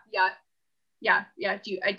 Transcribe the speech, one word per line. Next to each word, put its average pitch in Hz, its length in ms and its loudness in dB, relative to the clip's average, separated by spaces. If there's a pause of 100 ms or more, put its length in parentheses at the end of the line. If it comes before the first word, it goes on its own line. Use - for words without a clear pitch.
(120)
yeah, 185 180 2 (720)
yeah, 196 240 2 (140)
yeah, 190 160 -2
I 202 40 -8
do, 196 260 -8
I, 196 140 -2